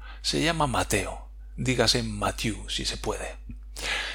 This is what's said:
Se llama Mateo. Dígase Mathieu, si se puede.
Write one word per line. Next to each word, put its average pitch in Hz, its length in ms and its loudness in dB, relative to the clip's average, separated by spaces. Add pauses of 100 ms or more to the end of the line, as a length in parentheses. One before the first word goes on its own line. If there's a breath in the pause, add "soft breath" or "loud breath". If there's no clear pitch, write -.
(220 loud breath)
Se 147 200 2
llama 156 260 4
Mateo. - 600 0 (260)
Dígase 123 480 4
Mathieu, 104 680 0
si - 160 -2
se - 120 -2
puede. - 400 -4 (760 loud breath)